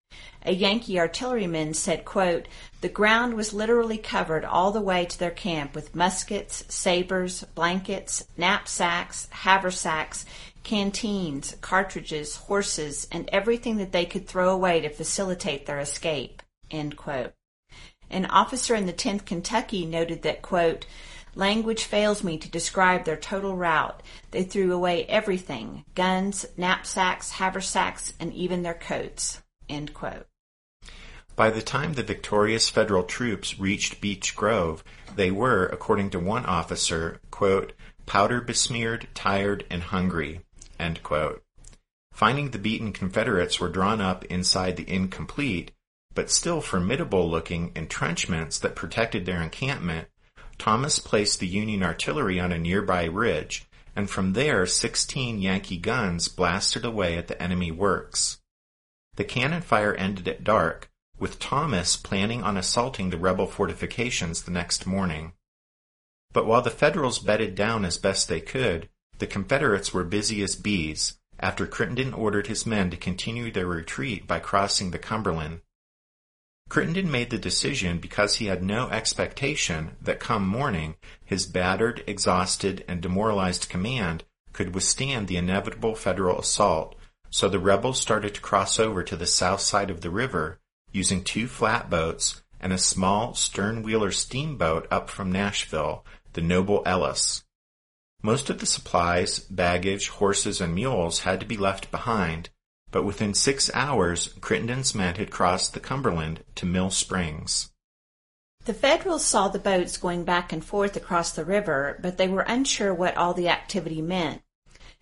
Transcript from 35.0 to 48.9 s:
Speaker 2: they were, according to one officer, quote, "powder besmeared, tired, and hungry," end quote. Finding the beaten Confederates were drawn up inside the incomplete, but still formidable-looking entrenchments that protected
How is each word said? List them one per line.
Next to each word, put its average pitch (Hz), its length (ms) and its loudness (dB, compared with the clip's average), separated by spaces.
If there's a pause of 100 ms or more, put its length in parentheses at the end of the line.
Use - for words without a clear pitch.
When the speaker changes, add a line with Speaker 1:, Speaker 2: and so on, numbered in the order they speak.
Speaker 2:
they 95 160 4
were, 101 340 4
according 101 460 0
to 95 80 -2
one 104 260 0
officer, 85 760 0 (120)
quote, 98 420 2 (320)
"powder 104 360 4
besmeared, 117 720 -2
tired, 98 560 0
and 85 140 -4
hungry," 85 580 -2 (380)
end 82 220 -4
quote. 76 420 -2 (680)
Finding 135 400 2
the 110 80 -6
beaten 107 340 -2
Confederates 95 640 0
were 90 100 0
drawn 95 300 2
up 92 260 0
inside 90 520 0
the 80 100 -8
incomplete, 92 840 -2 (420)
but - 160 -2
still 170 320 0
formidable-looking 87 1160 0
entrenchments 82 840 -2
that - 160 -2
protected 107 500 -2